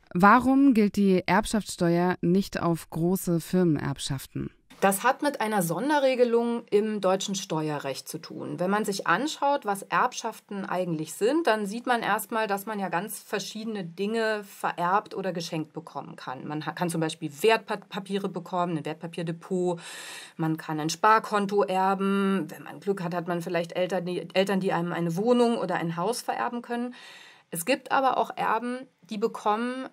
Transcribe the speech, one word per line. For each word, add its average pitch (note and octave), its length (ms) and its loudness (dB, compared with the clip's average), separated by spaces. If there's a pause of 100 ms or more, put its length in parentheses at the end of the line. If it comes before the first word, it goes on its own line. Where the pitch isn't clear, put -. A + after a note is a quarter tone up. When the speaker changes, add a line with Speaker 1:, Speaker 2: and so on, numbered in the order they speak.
(140)
Speaker 1:
Warum B3 600 8
gilt G#3 220 4
die G3 300 6
Erbschaftssteuer F3 960 2
nicht F#3 400 2
auf E3+ 280 -2
große E3+ 520 0
Firmenerbschaften? C#3 1120 -2 (280)
Speaker 2:
Das G3 240 2
hat C4 180 2
mit C#4+ 200 0
einer G#3+ 200 0
Sonderregelung A#3 1080 2
im G#3+ 300 2
deutschen F#3+ 340 0
Steuerrecht D3 720 -4
zu E3 120 -10
tun. C#3 380 -10
Wenn F3+ 120 0
man G#3+ 160 0
sich G3 200 -4
anschaut, C#4 600 0
was G3 160 -2
Erbschaften G#3+ 840 -4
eigentlich E3+ 500 -4
sind, D4 320 0
dann G#3+ 200 2
sieht A3+ 200 -8
man A#3+ 180 0
erstmal, A3 440 -2
dass G3 180 -4
man G#3+ 140 -8
ja F#3+ 80 -4
ganz F3 320 -4
verschiedene G#3+ 640 -8
Dinge G#3 600 -4
vererbt F#3 680 -2
oder F#3+ 200 -4
geschenkt E3 400 -6
bekommen E3 420 -12
kann. - 320 -12
Man D3+ 180 -6
ha-, D#3 80 -4
kann F3 160 -2
zum E3+ 120 -2
Beispiel D#3 300 -4 (100)
Wertpapiere G3+ 880 -2
bekommen, F3 480 -2
ein C#3+ 80 -6
Wertpapierdepot. E3+ 960 -4 (560)
Man D#3+ 180 0
kann D#3 240 -6
ein D3+ 100 -2
Sparkonto G#3 760 4
erben. F#3+ 840 2
Wenn - 160 -14
man C#3 160 -14
Glück G3 240 -2
hat, E3+ 100 -4
hat F3 140 -4
man F3 140 -2
vielleicht E3+ 340 -2
Eltern, F3+ 300 0
die, F3+ 280 -6
Eltern, F#3+ 280 2
die F#3+ 100 0
einem E3+ 220 0
eine E3+ 240 -2
Wohnung A#3 400 4
oder F3+ 180 -2
ein E3 220 -4
Haus A3 240 -2
vererben A#3 400 -4
können. A#3+ 320 -6 (580)
Es E3+ 140 -8
gibt - 260 -2
aber C4 260 2
auch A3+ 180 0
Erben, A#3 440 -2 (320)
die G#3+ 80 -6
bekommen A#3 720 -2